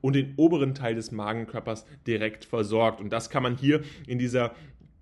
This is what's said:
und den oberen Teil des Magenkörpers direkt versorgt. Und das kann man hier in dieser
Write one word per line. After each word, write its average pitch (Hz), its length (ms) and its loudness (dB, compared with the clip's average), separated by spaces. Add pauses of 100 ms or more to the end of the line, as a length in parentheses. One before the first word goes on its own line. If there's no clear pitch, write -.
und 135 120 2
den 139 220 2
oberen 147 380 4
Teil 120 220 -2
des 113 160 -8
Magenkörpers 110 760 -6 (200)
direkt 110 380 -2
versorgt. 110 560 0
Und 101 100 -8
das 117 200 -4
kann 139 120 0
man 123 140 0
hier 143 260 2 (240)
in 123 120 -4
dieser 123 340 0 (500)